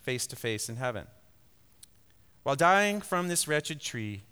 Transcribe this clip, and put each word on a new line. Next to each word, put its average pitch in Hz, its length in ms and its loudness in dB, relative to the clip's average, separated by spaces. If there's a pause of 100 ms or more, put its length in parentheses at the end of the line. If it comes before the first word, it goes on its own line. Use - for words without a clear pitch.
face 127 260 -4
to - 80 -10
face 113 340 -4
in 113 80 -8
heaven. 123 280 -4 (1400)
While 139 120 2
dying 202 460 6
from 180 260 -2
this 170 200 0
wretched 151 340 -2
tree 104 500 -6